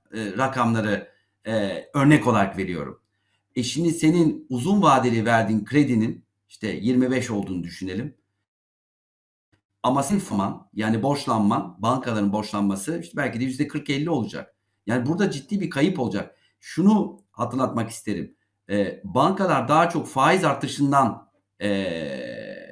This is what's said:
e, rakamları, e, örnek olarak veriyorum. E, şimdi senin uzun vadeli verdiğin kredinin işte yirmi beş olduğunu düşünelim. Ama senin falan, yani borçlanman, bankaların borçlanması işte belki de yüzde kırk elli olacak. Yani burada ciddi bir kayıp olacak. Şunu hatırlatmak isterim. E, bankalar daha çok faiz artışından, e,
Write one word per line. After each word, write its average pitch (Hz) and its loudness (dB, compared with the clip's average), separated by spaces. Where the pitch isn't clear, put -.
e, 104 -6
rakamları, 117 0
e, 101 -2
örnek 143 6
olarak 101 2
veriyorum. 82 -6
E, 127 -2
şimdi 160 -2
senin 160 2
uzun 165 0
vadeli 123 4
verdiğin 110 2
kredinin 123 2
işte - -10
yirmi 123 0
beş 123 -2
olduğunu 95 -4
düşünelim. 92 -8
Ama 135 2
senin 202 0
falan, - -4
yani 113 -2
borçlanman, 131 0
bankaların 110 0
borçlanması 104 -2
işte - -14
belki 127 -4
de 123 -2
yüzde 135 -4
kırk 147 -8
elli 147 -2
olacak. 107 -4
Yani 123 0
burada 175 0
ciddi 196 -4
bir 160 -4
kayıp 160 0
olacak. 104 -4
Şunu 190 2
hatırlatmak 120 -2
isterim. - -6
E, 98 -2
bankalar 147 2
daha 160 4
çok 165 -4
faiz 165 2
artışından, 139 0
e, 85 -4